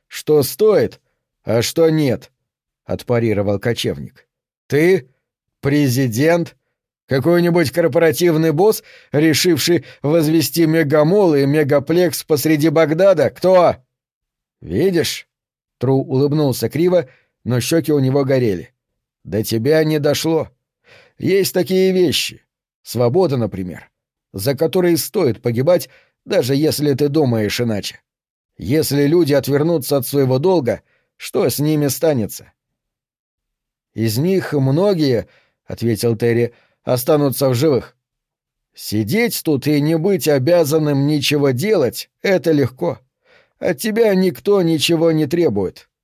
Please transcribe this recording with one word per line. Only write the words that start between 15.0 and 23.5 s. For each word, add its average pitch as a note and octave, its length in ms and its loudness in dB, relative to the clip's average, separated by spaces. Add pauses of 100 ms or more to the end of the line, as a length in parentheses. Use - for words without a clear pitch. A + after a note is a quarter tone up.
Тру C3 180 0
улыбнулся C3+ 720 -2
криво, E3+ 400 0 (340)
но A#2+ 160 -2
щёки D3+ 320 -2
у D3 80 2
него C3+ 260 0
горели. B2 480 -2 (520)
«До G#2+ 180 -4
тебя C3 400 0
не D#3 160 0
дошло. D3+ 520 -2 (680)
Есть F#3 340 -2
такие F#3 380 0
вещи. F3+ 520 -2 (400)
Свобода, C3 540 0
например, F#2+ 540 -8 (420)